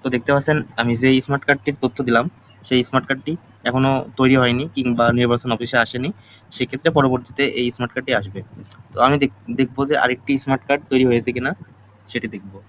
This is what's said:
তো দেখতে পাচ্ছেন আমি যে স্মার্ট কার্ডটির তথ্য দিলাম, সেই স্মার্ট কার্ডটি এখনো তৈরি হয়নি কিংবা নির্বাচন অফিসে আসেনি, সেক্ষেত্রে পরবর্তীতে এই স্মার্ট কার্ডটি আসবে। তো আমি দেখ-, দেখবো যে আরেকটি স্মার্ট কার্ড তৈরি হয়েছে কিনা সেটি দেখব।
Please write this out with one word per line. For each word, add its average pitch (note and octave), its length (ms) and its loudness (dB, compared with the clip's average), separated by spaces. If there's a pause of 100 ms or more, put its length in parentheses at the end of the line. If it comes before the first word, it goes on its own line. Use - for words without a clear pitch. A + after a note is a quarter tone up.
তো C3+ 60 -2
দেখতে B2 240 0
পাচ্ছেন C#3+ 280 2 (160)
আমি A#2 200 0
যে C3 240 4
স্মার্ট C3+ 240 -4
কার্ডটির C#3+ 360 0
তথ্য C3 220 -2
দিলাম, B2 260 2 (340)
সেই B2+ 200 2
স্মার্ট B2+ 240 -2
কার্ডটি C#3 280 -4 (280)
এখনো C3 420 0 (120)
তৈরি C3 180 6
হয়নি B2+ 400 2
কিংবা A#2+ 360 2
নির্বাচন A#2+ 400 0
অফিসে A#2+ 260 -2
আসেনি, B2 340 -2 (400)
সেক্ষেত্রে C3+ 400 -2
পরবর্তীতে C3+ 540 0
এই A#2+ 260 -2
স্মার্ট A#2+ 220 -6
কার্ডটি B2+ 200 -4
আসবে। G2+ 280 -4 (520)
তো - 80 0
আমি C#3 160 4
দেখ-, C3+ 380 -2
দেখবো C3 300 -2
যে C#3+ 120 0
আরেকটি B2+ 400 0
স্মার্ট C3+ 300 -2
কার্ড C#3 220 0
তৈরি C3 160 4
হয়েছে A#2+ 260 0
কিনা B2+ 240 -4 (520)
সেটি A#2 200 -8
দেখব। G2 420 -14